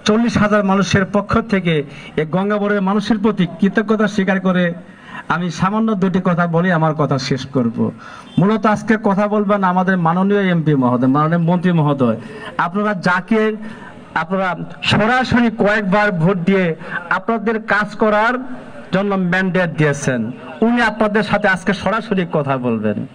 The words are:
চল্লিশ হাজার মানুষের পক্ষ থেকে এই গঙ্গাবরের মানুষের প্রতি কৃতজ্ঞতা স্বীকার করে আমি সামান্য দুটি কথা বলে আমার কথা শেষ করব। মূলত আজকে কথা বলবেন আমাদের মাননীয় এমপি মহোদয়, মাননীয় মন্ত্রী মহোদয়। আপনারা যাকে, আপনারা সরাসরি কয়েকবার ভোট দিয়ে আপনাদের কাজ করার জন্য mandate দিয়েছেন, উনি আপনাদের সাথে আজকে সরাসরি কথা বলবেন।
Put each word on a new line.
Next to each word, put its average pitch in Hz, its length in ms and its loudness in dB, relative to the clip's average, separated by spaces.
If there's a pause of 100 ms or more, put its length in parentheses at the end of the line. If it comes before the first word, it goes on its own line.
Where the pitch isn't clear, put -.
চল্লিশ 220 320 2
হাজার 208 280 2
মানুষের 196 400 2
পক্ষ 202 360 0
থেকে 175 440 0 (320)
এই 156 100 0
গঙ্গাবরের 202 560 0
মানুষের 208 360 0
প্রতি 202 280 0 (140)
কৃতজ্ঞতা 208 480 2
স্বীকার 190 320 0
করে 180 340 0 (540)
আমি 170 220 -2
সামান্য 214 440 0
দুটি 185 300 2
কথা 175 220 2
বলে 170 260 2
আমার 160 220 2
কথা 143 240 0
শেষ - 280 -2
করব। 117 440 0 (480)
মূলত 208 280 2
আজকে 214 380 2
কথা 208 240 2
বলবেন 202 360 2
আমাদের 185 320 2
মাননীয় 185 540 2
এমপি 156 240 2
মহোদয়, 123 340 2
মাননীয় 151 300 2
মন্ত্রী 175 340 2
মহোদয়। 139 440 2 (420)
আপনারা 208 360 -2
যাকে, 190 600 0 (580)
আপনারা 175 420 -2 (260)
সরাসরি 233 760 2
কয়েকবার 208 540 2
ভোট 180 240 0
দিয়ে 175 380 0 (360)
আপনাদের 220 520 -2
কাজ 208 320 -2
করার 220 400 2 (580)
জন্য 196 220 0
mandate 185 560 0
দিয়েছেন, 139 640 -2 (280)
উনি 240 220 2
আপনাদের 214 400 0
সাথে 202 260 0
আজকে 190 240 0
সরাসরি 196 600 -2
কথা 139 240 0
বলবেন। 113 580 -2